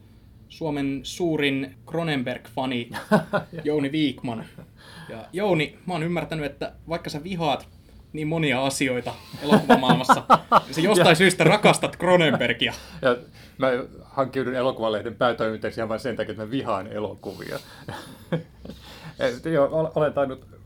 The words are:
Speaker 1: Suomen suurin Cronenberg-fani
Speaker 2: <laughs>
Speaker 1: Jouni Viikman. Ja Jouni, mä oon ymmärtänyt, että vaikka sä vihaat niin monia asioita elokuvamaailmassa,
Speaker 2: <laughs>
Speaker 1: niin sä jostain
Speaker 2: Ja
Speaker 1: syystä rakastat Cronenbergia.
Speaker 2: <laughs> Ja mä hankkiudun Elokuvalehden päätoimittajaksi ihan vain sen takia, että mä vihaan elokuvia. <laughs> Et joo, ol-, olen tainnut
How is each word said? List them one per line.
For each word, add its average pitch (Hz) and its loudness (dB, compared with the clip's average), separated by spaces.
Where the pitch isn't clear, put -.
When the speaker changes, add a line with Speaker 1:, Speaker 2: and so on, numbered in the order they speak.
Speaker 1:
Suomen 143 -4
suurin 143 -2
Cronenberg-fani 131 -4
Speaker 2:
<laughs> - -6
Speaker 1:
Jouni 143 -2
Viikman. 127 -4
Ja 113 -14
Jouni, 170 0
mä 180 -6
oon 160 -4
ymmärtänyt, 160 -4
että - -10
vaikka 170 -6
sä 151 -8
vihaat 165 -4
niin 156 -4
monia 143 0
asioita 127 -2
elokuvamaailmassa, 240 4
Speaker 2:
<laughs> - 4
Speaker 1:
niin - -12
sä 160 0
jostain 185 6
Speaker 2:
Ja 165 8
Speaker 1:
syystä 175 4
rakastat 160 4
Cronenbergia. 135 2
Speaker 2:
<laughs> - -14
Ja 123 2
mä 131 0
hankkiudun 127 -4
Elokuvalehden 113 -2
päätoimittajaksi 113 -2
ihan 110 -4
vain 110 -4
sen 117 -6
takia, 107 -6
että 107 -10
mä 107 -10
vihaan 110 -4
elokuvia. 107 -8
<laughs> - -16
Et 123 -4
joo, 151 2
ol-, 160 -2
olen 151 0
tainnut 135 -4